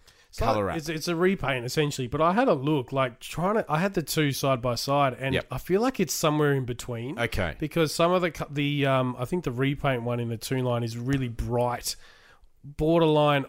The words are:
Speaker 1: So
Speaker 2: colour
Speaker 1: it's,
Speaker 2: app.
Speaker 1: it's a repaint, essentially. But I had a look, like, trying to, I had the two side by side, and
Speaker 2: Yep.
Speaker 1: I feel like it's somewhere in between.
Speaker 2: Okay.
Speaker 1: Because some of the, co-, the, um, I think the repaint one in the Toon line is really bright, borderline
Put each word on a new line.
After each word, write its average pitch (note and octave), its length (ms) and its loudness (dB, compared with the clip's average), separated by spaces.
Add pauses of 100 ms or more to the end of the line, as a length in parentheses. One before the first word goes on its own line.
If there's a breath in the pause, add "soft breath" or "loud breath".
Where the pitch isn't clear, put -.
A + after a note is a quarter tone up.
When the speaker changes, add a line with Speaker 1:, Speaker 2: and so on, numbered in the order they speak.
(320 soft breath)
Speaker 1:
So - 140 -2
Speaker 2:
colour G#2+ 260 0
Speaker 1:
it's, D#3+ 180 -6
Speaker 2:
app. D#3+ 60 -4
Speaker 1:
it's D#3 120 -6
a F3 80 0
repaint, D#3+ 500 0
essentially. C3+ 420 -2
But C#3+ 140 -4
I E3+ 120 4
had B3 160 2
a G3 40 6
look, C#3 380 0
like, C3 300 -2
trying F#3 340 -2
to, G#3+ 140 0
I D3+ 100 0
had G3 140 0
the F#3 100 -2
two D3 300 0
side C3 280 0
by B2 140 -2
side, C#3 420 2
and C3 180 -2
Speaker 2:
Yep. - 140 -2
Speaker 1:
I C3 80 -6
feel F3 240 0
like C4 180 0
it's E3+ 140 0
somewhere D3+ 400 2
in C3+ 120 -2
between. A#2 520 -8
Speaker 2:
Okay. A2+ 400 0
Speaker 1:
Because D#3 380 0
some E3+ 160 4
of F#3 100 2
the, F3 100 0
co-, - 200 -8
the, C#3+ 340 0
um, C3 320 2
I B2 80 -4
think F3+ 200 -4
the C#3+ 60 -2
repaint C3+ 520 0
one A#2+ 160 -2
in A#2+ 100 -2
the A#2 80 -4
Toon B2+ 280 -2
line A#2+ 180 0
is A#2 140 -6
really B2+ 320 -2
bright, A#2+ 680 -2 (680 loud breath)
borderline D3+ 840 4